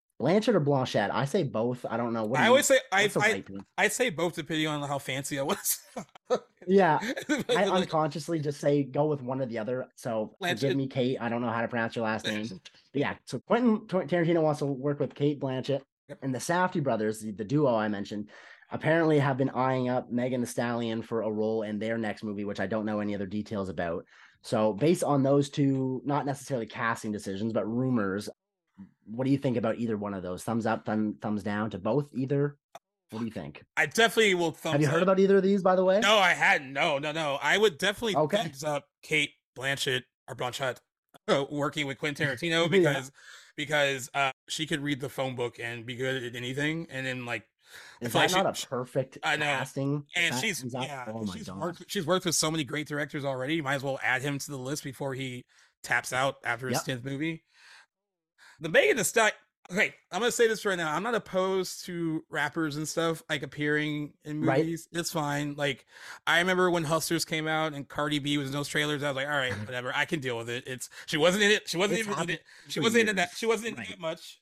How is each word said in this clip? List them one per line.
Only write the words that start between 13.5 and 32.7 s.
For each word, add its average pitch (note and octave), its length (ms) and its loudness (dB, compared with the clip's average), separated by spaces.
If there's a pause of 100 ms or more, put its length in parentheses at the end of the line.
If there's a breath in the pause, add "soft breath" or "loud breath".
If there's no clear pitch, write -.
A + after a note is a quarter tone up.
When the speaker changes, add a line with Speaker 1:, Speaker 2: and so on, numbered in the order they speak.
Speaker 1:
Tar-, F3+ 180 0
Tarantino E3+ 380 2
wants D3+ 160 2
to D3 60 -2
work C#3+ 340 -2
with C3 160 -2
Cate C#3+ 240 0
Blanchett. C3+ 420 -2 (280)
Speaker 2:
Yep. C#3+ 120 -14
Speaker 1:
And C3 140 -4
the A#2 40 -4
Safdie F3 440 0
brothers, A2 380 0
the, A2 100 -8
the G#2 140 -6
duo C3 300 4
I G#2+ 120 2
mentioned, G#2 420 -4 (420 loud breath)
apparently D#3 480 4
have C3+ 180 2
been C3+ 140 2
eyeing B2+ 380 0
up B2 220 -2
Megan B2 300 0
Thee A#2 60 -2
Stallion A#2 540 -2
for A2+ 220 -4
a A2 80 -2
role A2 320 0
in G#2 160 -4
their A2+ 180 -2
next G#2+ 260 -4
movie, G#2 220 -6
which G2+ 140 -6
I G2 80 0
don't G#2+ 180 -2
know G#2+ 140 -2
any G#2 160 -2
other G2 100 -4
details G2+ 440 -6
about. E2+ 360 -4 (380 loud breath)
So A2 300 2
based D#3 300 2
on C#3 200 4
those C#3+ 260 4
two, C3+ 560 0
not C#3+ 200 0
necessarily C3 420 -4
casting A#2 440 -4
decisions, G2+ 420 -4
but G#2 140 2
rumors, A2 640 0 (760)
what A#2 200 -4
do C3+ 60 4
you C#3 80 6
think B2 180 0
about A2 220 0
either A2+ 180 -2
one G2+ 160 -4
of F#2 100 -6
those? F2+ 200 -6
Thumbs A2+ 220 -2
up, A2 200 0
thumb, G#2+ 360 0
thumbs G#2+ 220 -4
down G#2 280 -2
to G2 80 -8
both, B2 360 0
either? C#3+ 420 -2 (540)